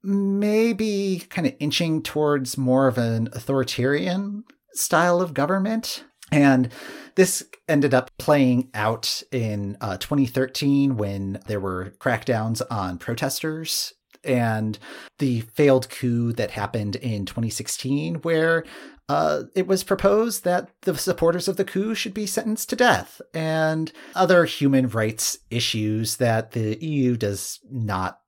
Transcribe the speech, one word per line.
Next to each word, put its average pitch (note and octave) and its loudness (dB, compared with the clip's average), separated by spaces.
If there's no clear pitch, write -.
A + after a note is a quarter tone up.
may G3+ 2
be G3 -2
kinda - -2
inching D#3 0
towards D3 0
more C3 4
of B2 0
an A2+ 0
authoritarian D#3 -2
style F3 2
of F3 -2
government. G3 -2
And C#3 6
this F#3 4
ended C#3+ 4
up B2+ 2
playing B2+ 4
out G#2+ -2
in, G#2 -4
uh, G2 -4
twenty C#3 0
thirteen C#3 2
when G2 -4
there G#2 -2
were F#2 -6
crackdowns A2+ -2
on F#2 -4
protesters - -6
and A2 0
the B2 0
failed C3+ 2
coup A#2+ 0
that A2+ -4
happened G#2 -4
in G#2+ -4
twenty A2+ -4
sixteen, C#3+ -4
where, E3 2
uh, D3+ 2
it F#3 0
was F#3+ 0
proposed G3+ 2
that F3 0
the E3+ -2
supporters E3+ 0
of F#3 -2
the G3 0
coup G#3 -2
should G3+ -6
be G#3+ -4
sentenced G#3+ -4
to B3 -2
death, G#3+ 0
and D#3+ -2
other F3 6
human C#3 2
rights A2 -2
issues A2 -2
that A#2 0
the A2 -2
E E3 -6
U B2+ 2
does G2+ -4
not G2+ -4